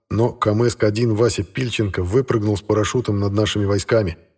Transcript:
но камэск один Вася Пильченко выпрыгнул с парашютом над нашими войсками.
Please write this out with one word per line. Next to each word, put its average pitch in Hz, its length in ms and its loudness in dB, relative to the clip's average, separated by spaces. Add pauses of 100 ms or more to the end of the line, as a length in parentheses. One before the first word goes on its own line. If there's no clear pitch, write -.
(120)
но 113 200 2
камэск 110 520 0
один 110 320 2
Вася 107 280 2
Пильченко 104 600 -4
выпрыгнул 107 520 0
с 98 60 -6
парашютом 107 580 0
над 101 140 -2
нашими 104 320 0
войсками. 101 520 0 (200)